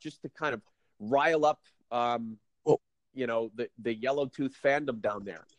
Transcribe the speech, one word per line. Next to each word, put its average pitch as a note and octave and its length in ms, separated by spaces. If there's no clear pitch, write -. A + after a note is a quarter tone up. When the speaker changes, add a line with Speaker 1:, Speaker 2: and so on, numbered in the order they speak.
Speaker 1:
just - 220
to D3 60
kind D3 240
of A2 80
rile D3 460
up, D3+ 160
um, A#2 460
Speaker 2:
Well, D3+ 160
Speaker 1:
you B2+ 120
know, A2+ 300
the, A2+ 140
the A#2 120
yellow C3+ 320
tooth C3+ 360
fandom C#3 400
down G#2 220
there. F2+ 220